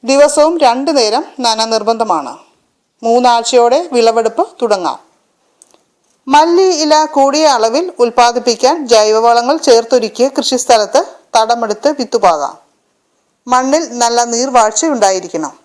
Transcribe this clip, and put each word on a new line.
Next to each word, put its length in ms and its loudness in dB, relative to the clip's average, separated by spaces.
ദിവസവും 540 2
രണ്ടു 340 0
നേരം 320 -2
നന 260 -2
നിർബന്ധമാണ്. 720 -4
മൂന്നാഴ്ചയോടെ 880 2
വിളവെടുപ്പ് 560 0
തുടങ്ങാം. 380 -4
മല്ലി 400 2
ഇല 220 2
കൂടിയ 400 0
അളവിൽ 540 0
ഉൽപ്പാദിപ്പിക്കാൻ 880 0
ജൈവവളങ്ങൾ 680 2
ചേർത്തൊരുക്കിയ 720 0
കൃഷിസ്ഥലത്ത് 760 0
തടമെടുത്ത് 640 -2
വിത്തുപാകാം. 580 -2
മണ്ണിൽ 500 -2
നല്ല 260 0
നീർവാഴ്ച 640 0
ഉണ്ടായിരിക്കണം. 680 -4